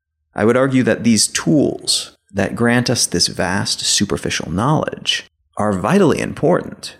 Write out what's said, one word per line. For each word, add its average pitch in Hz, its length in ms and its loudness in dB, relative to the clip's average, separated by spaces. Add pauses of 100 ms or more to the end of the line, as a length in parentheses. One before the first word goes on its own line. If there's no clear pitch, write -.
(340)
I 104 100 0
would 117 120 4
argue 131 280 2
that 110 200 0
these 113 220 4
tools - 880 -2 (160)
that 95 220 -2
grant 120 340 2
us 120 180 0
this - 200 0
vast 92 540 -2
superficial - 680 -2
knowledge - 760 -2 (300)
are 104 160 0
vitally 110 480 2
important. - 800 -2